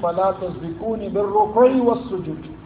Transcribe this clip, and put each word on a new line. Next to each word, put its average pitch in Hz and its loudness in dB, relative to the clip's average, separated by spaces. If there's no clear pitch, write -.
"Fala 185 2
tasbiquni 190 -6
bir-ruku'i 214 4
was-sujud." 196 -2